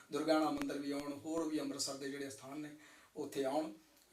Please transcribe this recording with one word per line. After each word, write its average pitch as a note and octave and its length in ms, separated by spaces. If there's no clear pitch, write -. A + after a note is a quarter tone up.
ਦੁਰਗਿਆਣਾ D#3 380
ਮੰਦਿਰ C#3+ 280
ਵੀ C#3+ 140
ਆਉਣ, C#3+ 220
ਹੋਰ D#3+ 240
ਵੀ D3+ 100
ਅੰਮ੍ਰਿਤਸਰ C#3 340
ਦੇ C#3 160
ਜਿਹੜੇ C#3 200
ਸਥਾਨ C3+ 300
ਨੇ D3 100
ਉੱਥੇ C#3 280
ਆਉਣ। C#3+ 280